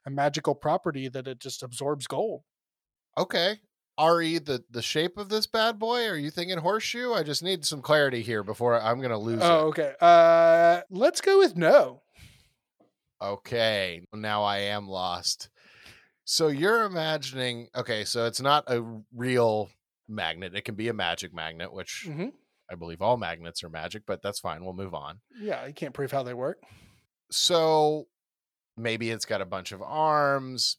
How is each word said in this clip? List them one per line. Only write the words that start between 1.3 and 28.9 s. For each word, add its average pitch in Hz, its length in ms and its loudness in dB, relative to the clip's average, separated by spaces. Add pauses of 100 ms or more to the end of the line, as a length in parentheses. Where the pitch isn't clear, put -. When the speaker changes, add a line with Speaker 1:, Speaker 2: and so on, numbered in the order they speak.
Speaker 1:
just - 220 -12
absorbs 135 440 -6
gold? 180 360 -4 (760)
Speaker 2:
Okay. 185 420 0 (360)
R 165 240 4
E, 165 180 0
the, 139 300 -4
the 117 140 -8
shape 170 340 -2
of 202 140 -10
this 214 160 -2
bad 226 320 0
boy? 226 280 -2
Are 190 120 -4
you 147 120 -4
thinking 175 280 -6
horseshoe? 220 560 -2
I 180 80 0
just 147 200 -4
need 175 220 -4
some 151 160 -4
clarity 139 400 4
here 107 220 -2
before 117 360 2
I'm 117 220 0
gonna 120 180 -2
lose 113 240 -2
Speaker 1:
Oh, 170 180 6
Speaker 2:
it. - 80 2
Speaker 1:
okay. 151 240 -2 (100)
Uh, 165 800 8 (100)
let's 240 320 2
go 392 160 6
with 269 180 6
no. 170 460 6 (1200)
Speaker 2:
Okay. 101 800 -2 (100)
Now 107 320 -2
I 101 140 0
am 101 280 -4
lost. 90 640 -6 (760)
So - 240 2
you're 196 360 2
imagining, 131 880 -6
okay, 117 300 -4
so 117 220 -2
it's 117 140 -4
not 143 300 2
a 120 120 0 (320)
real 117 560 0 (380)
magnet. 90 460 -6
It 101 120 -8
can 110 80 -8
be 110 140 -6
a 117 40 -4
magic 87 400 -4
magnet, 82 400 -10
which - 340 -14
Speaker 1:
Mm-hmm. 170 220 -8 (420)
Speaker 2:
I 92 40 -12
believe 85 260 -12
all 117 160 2
magnets 85 460 -10
are 87 80 -16
magic, 87 360 -10
but 92 160 -6
that's 101 180 -8
fine. 85 240 -8
We'll 92 100 -10
move 92 180 -10
on. 78 280 -12 (200)
Speaker 1:
Yeah, 147 260 -8
you 147 60 -16
can't 147 220 -10
prove 139 160 -6
how 135 140 -2
they 123 100 -10
work. 131 240 -6 (720)
Speaker 2:
So 156 800 2 (680)
maybe 113 340 -2